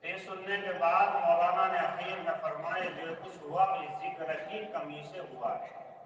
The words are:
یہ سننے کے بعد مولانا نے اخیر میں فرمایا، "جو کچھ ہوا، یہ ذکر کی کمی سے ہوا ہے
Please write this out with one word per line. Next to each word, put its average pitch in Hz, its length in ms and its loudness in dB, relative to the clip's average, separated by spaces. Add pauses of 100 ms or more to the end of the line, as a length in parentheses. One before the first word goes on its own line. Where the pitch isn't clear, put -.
یہ 185 140 -6
سننے 190 400 -4
کے 185 160 -2
بعد 170 340 6
مولانا 170 600 6
نے - 120 2
اخیر - 400 -2
میں 165 220 0
فرمایا، 165 640 -2
"جو 165 180 -6
کچھ 185 180 -12
ہوا، 185 400 2
یہ 190 60 -6 (140)
ذکر 160 320 -4
کی 208 320 -6
کمی 147 460 -8
سے 139 80 -10
ہوا - 400 -4
ہے - 340 -12 (120)